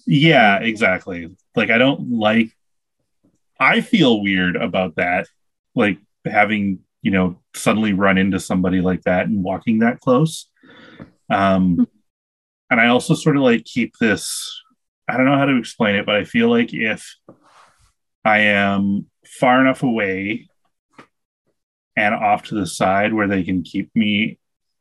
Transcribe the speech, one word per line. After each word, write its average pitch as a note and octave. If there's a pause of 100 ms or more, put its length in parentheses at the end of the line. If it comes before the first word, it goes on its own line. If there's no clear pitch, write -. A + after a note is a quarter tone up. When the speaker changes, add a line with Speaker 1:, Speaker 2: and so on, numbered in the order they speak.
Speaker 1:
yeah, B2
Speaker 2:
Mm-hmm. A2
Speaker 1:
exactly. F#2 (180)
Like, G#2+
I A2+
don't B2+
like, A2 (1080)
I E3+
feel B2+
weird F#2
about F#2
that. F2+ (480)
Like, G#2 (280)
having, G#2 (220)
you G#2+
know, F#2 (160)
suddenly G#2+
run F#2+
into F#2+
somebody F#2
like F2+
that F#2
and G2+
walking F#2+
that A#2
close. C3+ (800)
Um, F#2+
Speaker 2:
Hmm. A#3+ (840)
Speaker 1:
and A#2+
I A#2+
also B2
sort D3
of, C#3
like, A#2
keep -
this, - (480)
I B2
don't B2+
know C#3
how C#3
to C3+
explain G#2+
it, G2+
but G#2
I G2
feel A#2
like A#2
if A2 (1080)
I G#2+
am G2+ (180)
far B2+
enough C3
away G#2 (1500)
and G#2+
off G#2
to -
the G2
side G2+
where G#2
they F#2+
can F#2
keep -
me G#2 (420)